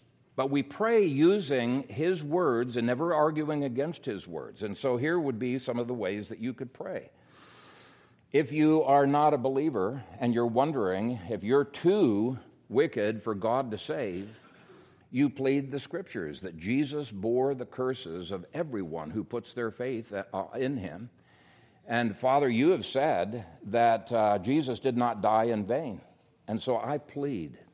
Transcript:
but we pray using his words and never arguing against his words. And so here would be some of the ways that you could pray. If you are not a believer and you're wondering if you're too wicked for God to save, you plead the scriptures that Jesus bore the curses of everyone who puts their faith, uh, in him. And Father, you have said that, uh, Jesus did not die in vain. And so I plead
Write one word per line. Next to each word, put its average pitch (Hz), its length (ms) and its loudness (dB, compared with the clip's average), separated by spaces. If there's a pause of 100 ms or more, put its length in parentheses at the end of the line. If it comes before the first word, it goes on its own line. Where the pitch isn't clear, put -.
(360)
but 135 140 0
we 139 120 2
pray 220 420 2
using 143 800 4
his 160 380 -2
words 131 540 0
and 117 100 0
never 151 280 0
arguing 151 500 2
against 135 400 -4
his 101 240 -6
words. 80 340 -12
And 101 140 -6
so 127 200 0
here 156 220 0
would 135 200 -2
be 127 200 -2
some 123 200 -4
of 117 100 -4
the 127 60 -4
ways 101 340 -4
that 107 100 -12
you 120 140 -4
could 120 200 -12
pray. - 380 -10 (1200)
If 143 200 2
you 156 320 4
are 139 220 6
not 147 280 4
a 135 40 2
believer 131 680 0 (160)
and 123 120 2
you're 120 140 2
wondering 117 720 0 (100)
if 104 140 -4
you're 135 220 4
too 131 760 2 (300)
wicked 110 540 0
for 110 120 -4
God 113 380 -2
to 104 60 -6
save, 104 500 -6 (840)
you 135 180 2
plead 135 440 0
the 139 80 -6
scriptures 87 640 -8
that 87 140 -10
Jesus 135 540 -2
bore 120 460 0
the 123 100 -8
curses 92 640 -6
of 90 240 -8
everyone 95 560 -6
who 104 140 -4
puts - 300 -10
their 113 180 -4
faith, 123 400 -6
uh, 98 320 -6 (100)
in 135 220 -4
him. 95 340 -10 (760)
And 117 300 0
Father, 135 320 2
you 123 220 4
have 151 160 2
said 117 580 0 (200)
that, 113 480 2
uh, 107 260 4
Jesus 127 400 0
did 127 180 0
not 120 240 0
die 110 240 4
in 110 200 0
vain. 117 360 -4 (460)
And 107 160 -4
so 120 160 0
I 135 200 -2
plead 117 600 -8 (160)